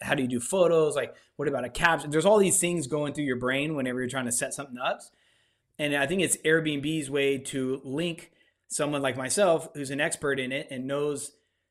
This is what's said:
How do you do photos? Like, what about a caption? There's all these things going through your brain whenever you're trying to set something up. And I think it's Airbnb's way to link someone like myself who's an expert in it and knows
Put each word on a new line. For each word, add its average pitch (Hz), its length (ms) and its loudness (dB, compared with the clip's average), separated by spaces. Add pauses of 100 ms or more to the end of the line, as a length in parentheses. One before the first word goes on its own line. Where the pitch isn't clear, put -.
How 147 140 0
do 139 80 0
you 123 40 0
do 123 120 0
photos? 160 560 4
Like, 131 200 -2 (200)
what 143 120 -2
about 135 180 -2
a 120 40 -6
caption? 156 400 2
There's 151 160 2
all 214 140 6
these 190 200 4
things 170 280 0
going 147 260 -4
through 147 120 -4
your 127 120 0
brain 139 380 -2
whenever 127 240 -2
you're 127 100 -4
trying 127 160 -4
to 120 60 -4
set 131 220 -4
something 135 240 -10
up. 143 240 -4 (760)
And 147 180 0
I 139 120 2
think 180 160 0
it's 151 140 2
Airbnb's 151 720 0
way 139 260 2
to 135 460 -4
link 160 480 -6 (360)
someone 147 360 -2
like 131 120 0
myself 156 600 2
who's 143 160 -6
an 143 100 -2
expert 147 380 0
in 127 120 -2
it 139 200 -4
and 131 160 -6
knows 143 460 -4 (380)